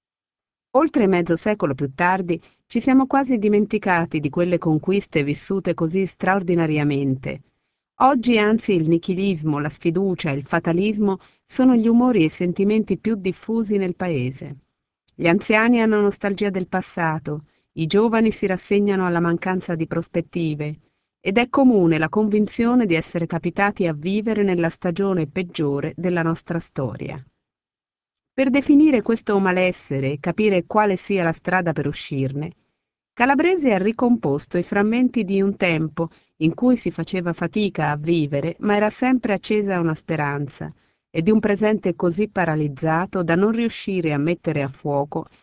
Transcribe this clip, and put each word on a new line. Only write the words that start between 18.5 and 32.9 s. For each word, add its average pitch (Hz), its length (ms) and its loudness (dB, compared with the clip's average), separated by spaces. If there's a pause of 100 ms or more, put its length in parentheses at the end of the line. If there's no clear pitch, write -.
alla 175 140 0
mancanza 170 560 -2
di 160 140 -4
prospettive, 156 920 -6 (400)
ed 202 200 -2
è 240 100 2
comune 202 500 4
la 160 100 0
convinzione 214 800 0
di 170 80 2
essere 165 320 -2
capitati 180 600 -2
a 160 40 -2
vivere 202 520 -2
nella 175 260 0
stagione 180 560 -2
peggiore 156 680 -4
della 175 260 0
nostra 165 380 -4
storia. - 600 -8 (1120)
Per 262 160 0
definire 277 540 6
questo 220 380 0
malessere 180 720 0
e 147 80 -6
capire 185 440 0
quale 214 300 2
sia 196 300 -2
la 165 80 2
strada 175 400 -2
per 143 160 -4
uscirne, 143 640 -6 (600)